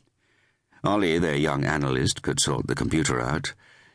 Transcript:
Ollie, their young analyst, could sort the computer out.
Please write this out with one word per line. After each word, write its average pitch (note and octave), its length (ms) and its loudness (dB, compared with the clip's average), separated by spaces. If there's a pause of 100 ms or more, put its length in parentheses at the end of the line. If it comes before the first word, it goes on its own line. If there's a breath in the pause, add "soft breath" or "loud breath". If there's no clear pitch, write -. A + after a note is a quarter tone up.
(840 soft breath)
Ollie, F2+ 340 2
their D#2+ 160 2
young C#2+ 300 0
analyst, C#2+ 560 0
could C#2 180 -2
sort - 280 -2
the - 80 0
computer C#2 440 0
out. C2+ 340 -4 (420 soft breath)